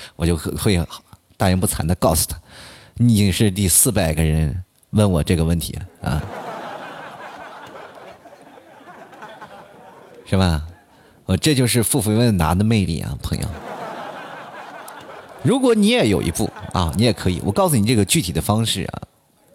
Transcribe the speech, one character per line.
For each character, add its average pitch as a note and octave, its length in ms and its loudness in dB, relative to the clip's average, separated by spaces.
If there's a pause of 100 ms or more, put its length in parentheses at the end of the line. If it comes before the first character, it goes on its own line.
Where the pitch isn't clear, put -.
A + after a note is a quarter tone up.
(160)
我 E2 100 -2
就 E2+ 100 2
会， - 160 -6
会 E2+ 340 0 (500)
大 G2+ 120 2
言 F#2 100 4
不 F#2 60 0
惭 - 220 -4
地 F2 80 2
告 - 180 2
诉 - 160 0
他 - 80 -12 (600)
：“你 A#2+ 160 6
已 - 20 6
经 G2+ 160 4
是 G#2 200 2
第 G2 160 0
四 - 240 2
百 F2 200 0
个 D#2+ 100 2
人 D#2 420 0 (260)
问 G#2 180 4
我 E2 140 2
这 F2 140 2
个 E2 80 0
问 E2+ 140 2
题 - 160 -6
了 - 360 -8
啊， D#2 120 -2 (4000)
是 G2+ 100 0
吧？” E2 300 2 (580)
我 F#2 120 0
这 D3+ 180 2
就 B2+ 120 4
是 A#2 160 2
付 C3 180 0
费 G#2+ 140 0
问 A#2 240 4
答 D#2+ 160 2
的 G2+ 100 2
魅 G#2+ 220 2
力 D2+ 140 -4
啊， - 220 -8
朋 - 160 -4
友。 - 60 -6 (2000)
如 A#3+ 180 2
果 B3 140 4
你 G#3 140 4
也 A3+ 200 4
有 E2 140 2
一 C#2 80 0
部 A2 200 -2 (220)
啊， F2 240 0
你 G#2 60 2
也 A#2+ 100 4
可 - 180 -2
以， F2 140 -2
我 G2 80 0
告 F#3+ 160 2
诉 D3 80 2
你 G2+ 100 2
这 B2+ 80 2
个 G#2 80 4
具 B2+ 200 2
体 F2 100 -4
的 D2+ 80 -2
方 A2 240 2
式 G2 200 -4
啊。 - 180 -10 (520)